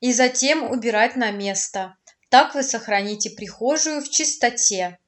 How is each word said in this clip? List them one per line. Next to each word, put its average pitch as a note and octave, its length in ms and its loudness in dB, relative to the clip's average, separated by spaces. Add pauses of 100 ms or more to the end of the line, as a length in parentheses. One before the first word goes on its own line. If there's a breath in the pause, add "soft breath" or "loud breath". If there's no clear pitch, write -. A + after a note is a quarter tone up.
и B3 120 2
затем B3+ 560 2
убирать A#3 460 0
на A#3 160 0
место. G3 640 -6 (340 soft breath)
Так D4 260 6
вы C4+ 80 -2
сохраните G#3 680 -4
прихожую C#4+ 720 -2
в - 80 -12
чистоте. G3+ 960 0